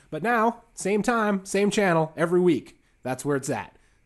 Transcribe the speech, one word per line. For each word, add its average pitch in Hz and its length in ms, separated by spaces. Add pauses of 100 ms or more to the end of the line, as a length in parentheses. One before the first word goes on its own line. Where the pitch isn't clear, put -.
(100)
But 156 120
now, 226 400 (120)
same 202 280
time, 208 420
same 202 260
channel, 165 460
every 175 240
week. 175 400 (220)
That's 123 220
where 143 120
it's 135 140
at. 104 260 (280)